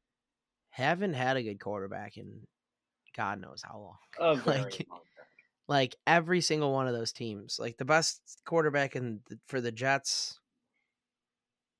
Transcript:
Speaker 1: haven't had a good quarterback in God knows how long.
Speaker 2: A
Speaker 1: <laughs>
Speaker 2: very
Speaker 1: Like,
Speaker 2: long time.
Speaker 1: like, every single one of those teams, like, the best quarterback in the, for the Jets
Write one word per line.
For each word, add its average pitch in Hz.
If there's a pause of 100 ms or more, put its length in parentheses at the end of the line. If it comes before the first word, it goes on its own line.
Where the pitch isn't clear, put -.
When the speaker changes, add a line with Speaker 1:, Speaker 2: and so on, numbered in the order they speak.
(720)
Speaker 1:
haven't 175
had 127
a 131
good 104
quarterback 98
in 107 (720)
God 101
knows 80
how -
long. 98 (200)
Speaker 2:
A 160
Speaker 1:
<laughs> 123
Speaker 2:
very 135
Speaker 1:
Like, -
Speaker 2:
long - (160)
time. - (420)
Speaker 1:
like, 139 (100)
every 170
single 151
one 135
of 123
those 117
teams, 110
like, 117
the 135
best -
quarterback 143
in 117
the, 113 (100)
for 131
the 120
Jets 135 (1400)